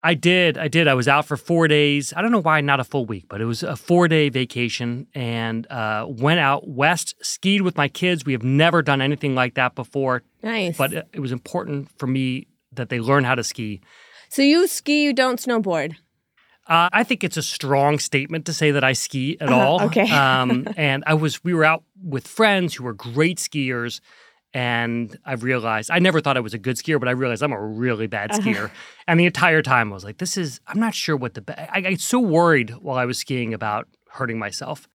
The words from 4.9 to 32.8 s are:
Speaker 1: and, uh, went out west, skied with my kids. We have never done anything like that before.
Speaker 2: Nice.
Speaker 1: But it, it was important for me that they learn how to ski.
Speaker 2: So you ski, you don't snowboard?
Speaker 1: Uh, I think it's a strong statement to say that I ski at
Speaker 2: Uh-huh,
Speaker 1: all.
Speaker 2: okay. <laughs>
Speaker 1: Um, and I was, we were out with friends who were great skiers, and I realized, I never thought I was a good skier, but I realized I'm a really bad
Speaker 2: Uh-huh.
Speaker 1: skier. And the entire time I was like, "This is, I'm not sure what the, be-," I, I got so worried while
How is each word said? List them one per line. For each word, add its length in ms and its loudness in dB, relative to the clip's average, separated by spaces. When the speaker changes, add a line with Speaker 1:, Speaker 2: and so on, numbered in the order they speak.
Speaker 1:
and, 560 -4
uh, 360 -4
went 320 0
out 280 0
west, 540 0
skied 420 0
with 120 -2
my 120 0
kids. 360 -2
We 100 -4
have 100 -4
never 400 4
done 180 2
anything 320 -2
like 220 0
that 180 0
before. 480 -4
Speaker 2:
Nice. 340 -4
Speaker 1:
But 160 0
it, 200 -8
it 60 -10
was 120 -4
important 680 -8
for 80 -8
me 420 -4
that 180 -8
they 100 -4
learn 240 4
how 120 2
to 80 -4
ski. 380 -8
Speaker 2:
So 140 0
you 240 4
ski, 360 0
you 100 2
don't 260 0
snowboard? 560 -2
Speaker 1:
Uh, 260 4
I 100 6
think 200 0
it's 120 -4
a 80 -2
strong 540 2
statement 480 -2
to 80 -4
say 180 2
that 120 2
I 100 4
ski 480 -4
at 80 -2
Speaker 2:
Uh-huh, 180 4
Speaker 1:
all. 180 4
Speaker 2:
okay. 260 2
<laughs> 0 -
Speaker 1:
Um, 560 4
and 300 0
I 80 4
was, 280 -2
we 120 0
were 100 4
out 180 2
with 260 -6
friends 480 2
who 80 -12
were 100 -8
great 460 -2
skiers, 600 -6
and 600 -2
I 80 -6
realized, 580 -2
I 80 4
never 220 4
thought 160 0
I 20 0
was 140 -6
a 40 -8
good 200 -4
skier, 220 -2
but 100 -2
I 20 0
realized 320 -2
I'm 80 0
a 100 -6
really 460 -2
bad 240 -4
Speaker 2:
Uh-huh. 100 0
Speaker 1:
skier. 300 -2
And 140 4
the 60 6
entire 360 2
time 300 2
I 20 -10
was 100 -14
like, 140 -12
"This 200 -6
is, 300 -6
I'm 120 -4
not 160 -2
sure 200 -2
what 180 -6
the, 80 -14
be-," 120 -14
I, 200 -14
I 80 -2
got 180 -2
so 200 0
worried 520 4
while 260 -6